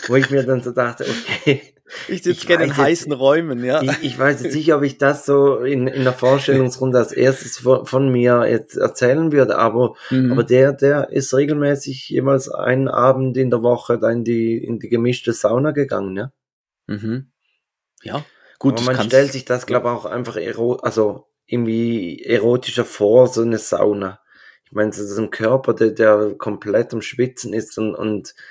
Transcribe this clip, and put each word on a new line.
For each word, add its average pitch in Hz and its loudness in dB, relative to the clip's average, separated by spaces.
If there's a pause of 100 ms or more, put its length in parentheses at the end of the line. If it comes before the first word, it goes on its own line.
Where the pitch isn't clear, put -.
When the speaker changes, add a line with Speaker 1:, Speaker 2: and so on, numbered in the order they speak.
Speaker 1:
Wo 120 2
ich 135 4
mir 135 0
dann 123 0
so 123 -8
dachte, 120 -4
okay, 123 -2 (460)
Speaker 2:
Ich 185 -6
sitz 175 0
Speaker 1:
ich - -12
Speaker 2:
gerne 165 4
in 147 0
Speaker 1:
weiß 139 -6
jetzt 139 4
Speaker 2:
heißen 156 0
Räumen, 135 0
ja. 139 0
Speaker 1:
ich, 131 -2 (100)
ich 127 -6
weiß 135 2
jetzt 139 -4
nicht, 156 2
ob 143 2
ich 139 -2
das 143 0
so 139 4
in, 127 0
in 131 -2
der 127 2
Vorstellungsrunde 131 2
als 117 2
erstes 123 0
von, 127 2
von 135 0
mir 120 4
jetzt 113 -2
erzählen 139 0
würde, 135 2
aber, 113 2 (160)
Speaker 2:
Mhm. 131 2
Speaker 1:
aber 120 2
der, 131 4
der 139 2
ist 135 -2
regelmäßig 143 -2
jeweils 135 0
einen 131 0
Abend 131 2
in 127 0
der 120 0
Woche 120 0
da 113 0
in 117 -2
die, 113 -2
in 113 -6
die 107 -12
gemischte 120 0
Sauna 127 0
gegangen, 98 -4
ja. 123 -6 (560)
Speaker 2:
Mhm. 107 -8 (720)
Ja, 147 -8 (340)
gut, 127 2
Speaker 1:
Aber 113 -2
Speaker 2:
das 120 -2
Speaker 1:
man 127 0
Speaker 2:
kannst 110 -2
Speaker 1:
stellt 135 6
sich 131 -10
das, 123 -2
Speaker 2:
ja. - -14
Speaker 1:
glaub 123 0
ich, 120 -2
auch 117 -6
einfach 113 -8
ero-, 113 -2
also 107 -2 (200)
irgendwie 113 -2
erotischer 120 0
vor, 117 6
so 120 -2
eine 117 0
Sauna. 101 -2 (460)
Ich - -20
meine, 107 -2
das 98 -10
ist 101 -8
ein 110 -4
Körper, 120 0
der, 110 2
der 107 2
komplett 104 -4
am 110 -6
Schwitzen 123 -6
ist - -8
und, 110 -4
und 104 -6 (160)